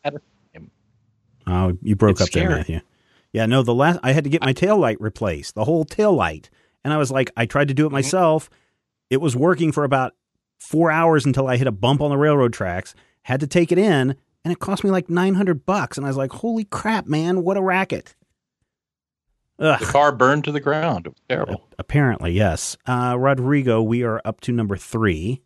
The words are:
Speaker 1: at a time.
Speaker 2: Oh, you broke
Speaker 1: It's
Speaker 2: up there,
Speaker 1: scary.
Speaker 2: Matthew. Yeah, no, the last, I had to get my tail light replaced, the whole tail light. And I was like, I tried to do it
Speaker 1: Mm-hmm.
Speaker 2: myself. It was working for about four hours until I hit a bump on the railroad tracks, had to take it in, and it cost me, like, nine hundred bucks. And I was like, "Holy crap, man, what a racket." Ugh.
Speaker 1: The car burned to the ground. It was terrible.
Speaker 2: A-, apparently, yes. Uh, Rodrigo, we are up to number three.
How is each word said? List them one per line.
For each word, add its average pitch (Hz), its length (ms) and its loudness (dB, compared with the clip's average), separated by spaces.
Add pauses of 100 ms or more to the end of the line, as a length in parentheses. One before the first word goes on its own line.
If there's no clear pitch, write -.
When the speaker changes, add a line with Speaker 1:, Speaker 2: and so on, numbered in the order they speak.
Speaker 1:
at 143 100 -6
a 147 80 -14 (320)
time. 80 160 -20 (760)
Speaker 2:
Oh, 90 340 0
you 107 140 0
broke 104 160 4
Speaker 1:
It's 90 100 0
Speaker 2:
up - 80 -2
there, 82 140 0
Speaker 1:
scary. 87 160 0
Speaker 2:
Matthew. 80 220 -6 (520)
Yeah, 113 140 0
no, 127 160 2
the 120 100 0
last, 151 300 2
I 131 80 2
had 147 140 2
to 139 40 -4
get 156 120 0
my 220 120 0
tail 208 240 2
light 120 240 0
replaced, 101 540 -6
the 107 100 -2
whole 160 200 0
tail 208 280 2
light. 82 360 -2 (340)
And 147 100 -2
I 156 40 0
was 135 140 0
like, 131 240 0
I 117 120 0
tried 143 220 0
to 135 40 -2
do 151 120 2
it - 20 -2
Speaker 1:
Mm-hmm. 139 80 -4
Speaker 2:
myself. 156 540 2 (600)
It 135 120 0
was 139 140 0
working 156 360 2
for 147 120 -2
about 131 300 0 (460)
four 160 320 0
hours 160 340 2
until 135 220 0
I 127 100 0
hit 131 100 0
a 120 40 0
bump 120 300 0
on 147 100 0
the 139 60 0
railroad 139 360 2
tracks, 92 400 -6 (300)
had 135 160 -2
to 147 80 -4
take 170 240 2
it 175 80 4
in, 139 360 2 (280)
and 165 80 -4
it 170 80 -4
cost - 240 -6
me, 196 80 2
like, 185 180 -2
nine 185 260 0
hundred 180 300 -4
bucks. 180 320 -4
And 139 80 -6
I 139 40 -4
was 135 80 -4
like, 135 140 -4
"Holy 226 340 -6
crap, - 420 -4
man, 170 360 -2
what 190 140 -2
a 196 40 -2
racket." 185 540 -4 (1400)
Ugh. 151 200 2
Speaker 1:
The 110 60 -6
car 143 260 4
burned 135 340 4
to 151 60 -4
the 147 80 -4
ground. 151 460 -2
It 80 40 -12
was - 200 -20
terrible. - 420 -6
Speaker 2:
A-, - 80 -20
apparently, 127 520 0
yes. 92 460 0 (100)
Uh, 123 320 -2
Rodrigo, 131 600 2
we 117 220 0
are 113 220 -4
up 110 160 -8
to 127 100 -4
number 110 260 -2
three. 104 680 -2